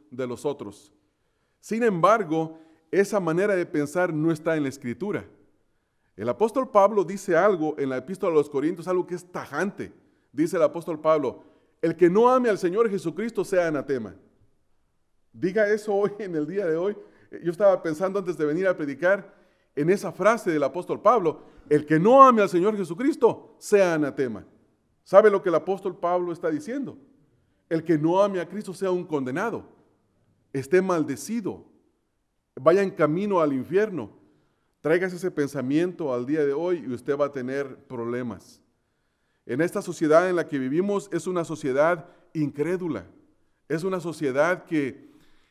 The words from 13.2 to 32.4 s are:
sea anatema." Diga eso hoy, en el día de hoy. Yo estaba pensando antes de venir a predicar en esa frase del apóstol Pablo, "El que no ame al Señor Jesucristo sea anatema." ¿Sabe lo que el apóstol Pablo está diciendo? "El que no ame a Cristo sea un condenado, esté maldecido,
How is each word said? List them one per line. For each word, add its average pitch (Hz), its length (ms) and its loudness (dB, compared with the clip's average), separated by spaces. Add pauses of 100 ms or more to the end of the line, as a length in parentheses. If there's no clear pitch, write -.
sea 175 220 0
anatema." 127 460 -4 (1200)
Diga 190 400 -2
eso 214 240 -2
hoy, 202 240 0
en 185 160 -8
el 151 100 -2
día 190 200 -4
de 160 100 0
hoy. 196 220 -4 (460)
Yo 170 80 -2
estaba 185 300 4
pensando 185 380 -4
antes 175 180 -6
de 151 80 0
venir 170 220 0
a 180 80 2
predicar 175 580 -2 (420)
en 147 140 2
esa 196 220 0
frase 208 400 2
del 151 120 0
apóstol 160 380 -4
Pablo, 196 420 2 (260)
"El 147 160 2
que 156 140 2
no 240 220 8
ame 247 200 8
al 190 80 2
Señor 190 260 2
Jesucristo 202 800 -2
sea 190 360 2
anatema." 131 520 -2 (580)
¿Sabe 208 280 8
lo 196 100 0
que 185 80 -2
el 165 60 2
apóstol 185 420 -4
Pablo 175 360 -2
está 165 180 -4
diciendo? 220 460 -8 (720)
"El 160 140 -2
que 165 140 2
no 165 240 2
ame 202 180 0
a 170 80 -6
Cristo 202 260 -12
sea 190 180 -4
un 180 140 -4
condenado, 151 580 -4 (920)
esté 139 280 0
maldecido, 170 840 -4 (880)